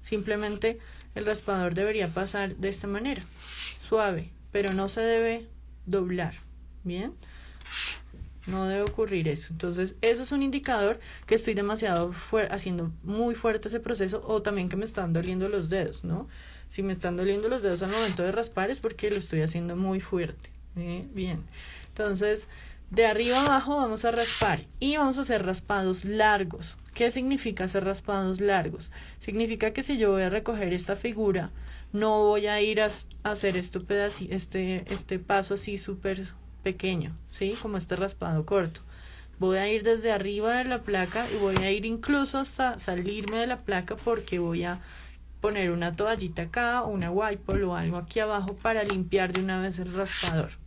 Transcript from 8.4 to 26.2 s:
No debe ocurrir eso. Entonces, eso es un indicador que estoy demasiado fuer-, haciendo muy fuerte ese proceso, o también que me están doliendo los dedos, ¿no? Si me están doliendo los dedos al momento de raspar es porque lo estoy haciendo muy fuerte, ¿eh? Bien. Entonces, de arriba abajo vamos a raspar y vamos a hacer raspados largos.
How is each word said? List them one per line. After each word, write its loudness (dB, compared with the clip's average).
No 0
debe 0
ocurrir 0
eso. -2
Entonces, -2
eso 4
es -4
un 2
indicador 2
que 4
estoy 2
demasiado 2
fuer-, 0
haciendo -2
muy 0
fuerte 0
ese -2
proceso, -2
o 0
también 0
que -4
me 0
están -2
doliendo 0
los 0
dedos, 0
¿no? -2
Si -4
me 0
están -2
doliendo 2
los 0
dedos 2
al -2
momento 2
de 0
raspar -2
es -4
porque -2
lo 2
estoy 0
haciendo 0
muy 0
fuerte, -4
¿eh? -6
Bien. -2
Entonces, 0
de 8
arriba 6
abajo 6
vamos 0
a 6
raspar 2
y 2
vamos 4
a 0
hacer 2
raspados 0
largos. 4